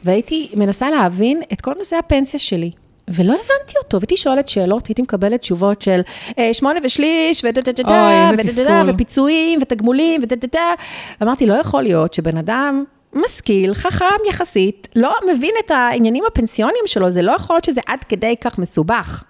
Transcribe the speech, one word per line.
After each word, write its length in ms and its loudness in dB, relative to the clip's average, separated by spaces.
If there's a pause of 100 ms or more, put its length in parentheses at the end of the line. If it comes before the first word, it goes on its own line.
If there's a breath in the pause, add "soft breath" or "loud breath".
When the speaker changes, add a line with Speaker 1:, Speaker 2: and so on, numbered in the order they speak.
Speaker 1:
והייתי 500 0
מנסה 360 0
להבין 520 2 (120)
את 80 -10
כל 160 -4
נושא 180 -6
הפנסיה 440 0
שלי, 320 -4 (360)
ולא 260 2
הבנתי 400 -2 (100)
אותו, 160 -2
והייתי 180 0
שואלת 320 0
שאלות, 380 0
הייתי 140 -2
מקבלת 400 0
תשובות 400 0
של, 200 2 (380 loud breath)
אה, 140 2
שמונה 300 0
ושליש, 600 0
ודה, 160 0
דה, 100 -2
דה, 120 -4
דה, 240 4
Speaker 2:
אוי, 320 4
איזה 220 0
Speaker 1:
ודה, 80 2
דה, 60 4
דה, 60 6
Speaker 2:
תסכול. 140 2
Speaker 1:
ופיצויים, 680 0
ותגמולים, 600 0
ודה, 120 -2
דה, 180 -8
דה. 200 0 (500 loud breath)
אמרתי, 220 0
"לא 80 4
יכול 300 0
להיות 300 2
שבן 240 -2
אדם 460 -2 (300)
משכיל, 600 0
חכם 320 -2 (240)
יחסית, 680 -2
לא 180 2 (180)
מבין 220 0 (120)
את 60 -4
העניינים 560 2
הפנסיוניים 580 0
שלו, 240 2
זה 120 0
לא 100 2
יכול 240 0
להיות 100 0
שזה 220 0
עד 160 -6
כדי 380 -2
כך 160 -4
מסובך." 720 -2